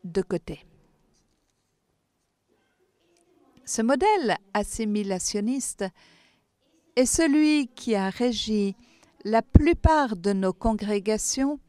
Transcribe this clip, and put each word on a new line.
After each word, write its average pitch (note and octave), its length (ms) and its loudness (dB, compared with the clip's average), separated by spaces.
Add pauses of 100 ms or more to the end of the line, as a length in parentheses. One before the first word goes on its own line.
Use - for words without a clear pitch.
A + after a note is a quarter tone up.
de F#3 180 -6
côté. - 440 -8 (3000)
Ce - 160 -4
modèle C4+ 560 2 (160)
assimilationniste G#3 1300 -4 (1080)
est B3+ 100 6
celui D4+ 640 2
qui - 260 -4
a F#3+ 140 0
régi G#3+ 680 -2 (480)
la A3 180 2
plupart D#4 760 2
de F#3+ 180 -4
nos F#3+ 200 0
congrégations G#3+ 1160 -2